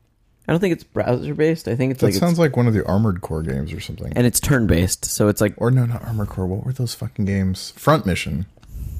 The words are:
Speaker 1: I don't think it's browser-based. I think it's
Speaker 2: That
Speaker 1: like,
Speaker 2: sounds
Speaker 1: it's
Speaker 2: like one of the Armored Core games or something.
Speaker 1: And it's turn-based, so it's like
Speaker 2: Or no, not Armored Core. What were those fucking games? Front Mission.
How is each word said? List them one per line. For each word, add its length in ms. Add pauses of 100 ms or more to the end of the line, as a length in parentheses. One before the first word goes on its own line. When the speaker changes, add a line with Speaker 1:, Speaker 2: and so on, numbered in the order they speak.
(480)
Speaker 1:
I 60
don't 80
think 100
it's 140
browser-based. 840
I 80
think 160
it's 80
Speaker 2:
That 80
Speaker 1:
like, 80
Speaker 2:
sounds 180
Speaker 1:
it's 60
Speaker 2:
like 160
one 120
of 60
the 120
Armored 340
Core 240
games 300
or 80
something. 340
Speaker 1:
And 100
it's 140
turn-based, 640
so 240
it's 140
like 160
Speaker 2:
Or 120
no, 160
not 200
Armored 240
Core. 180
What 180
were 60
those 240
fucking 300
games? 500
Front 300
Mission. 400 (540)